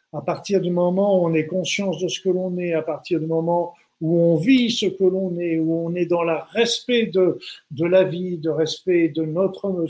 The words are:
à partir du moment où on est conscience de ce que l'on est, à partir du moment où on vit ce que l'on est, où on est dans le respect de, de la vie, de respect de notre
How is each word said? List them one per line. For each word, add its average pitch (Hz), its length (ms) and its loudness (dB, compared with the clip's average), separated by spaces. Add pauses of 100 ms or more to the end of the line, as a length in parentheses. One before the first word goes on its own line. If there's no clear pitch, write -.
(140)
à 147 80 -8
partir 180 400 -2
du 175 100 -2
moment 180 500 2
où 170 60 2
on 165 60 0
est 156 120 0
conscience 180 540 -4
de 180 80 -2
ce - 140 -8
que 190 80 -2
l'on 180 280 -2
est, 175 160 -2
à 156 80 0
partir 156 380 -4
du 156 80 -4
moment 165 480 -2 (240)
où 165 180 2
on 170 180 6
vit 240 360 4
ce - 140 -2
que 190 180 -2
l'on 185 340 0
est, 170 200 -2
où 160 160 0 (120)
on 170 100 -4
est 175 100 -2
dans 170 180 0
le 165 140 0 (140)
respect 233 560 0
de, 175 320 2 (320)
de 156 140 -2
la 185 180 6
vie, 180 340 -4
de 156 120 -4
respect 160 600 0
de 156 140 -4
notre 185 680 -2